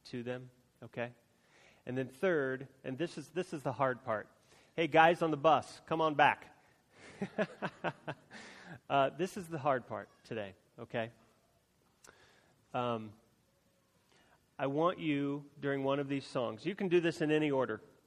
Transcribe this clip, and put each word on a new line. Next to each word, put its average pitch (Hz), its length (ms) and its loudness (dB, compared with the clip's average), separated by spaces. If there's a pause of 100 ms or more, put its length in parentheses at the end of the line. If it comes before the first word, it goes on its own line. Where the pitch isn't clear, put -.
(120)
to 120 120 -6
them? 123 260 -8 (340)
Okay? 120 260 -8 (760)
And 127 100 -6
then 131 100 -2
third, 135 600 0 (160)
and 131 140 -6
this 170 200 -4
is, 147 120 -12
this 180 240 -6
is 143 100 -6
the 143 80 0
hard 127 320 0
part. 107 240 -2 (480)
Hey, 165 120 2
guys 160 340 8
on 165 100 2
the 151 60 0
bus, 143 500 4
come 165 140 0
on 156 140 2
back. 139 380 4 (840)
<laughs> 214 80 0 (1400)
Uh, 139 300 4
this 185 180 -4
is 180 120 -10
the 165 100 -8
hard 131 300 0
part 104 200 -10 (180)
today, 101 280 -8 (260)
okay? 113 300 -6 (1600)
Um, 117 360 -4 (1500)
I 139 80 0
want 160 320 0
you, 143 440 -2 (160)
during 139 240 -2
one 139 160 2
of 143 80 -4
these 139 180 -4
songs, 113 400 -4
you 190 100 -4
can 196 120 -2
do 175 140 4
this 165 200 -2
in 151 100 2
any 151 180 2
order, 120 320 0 (260)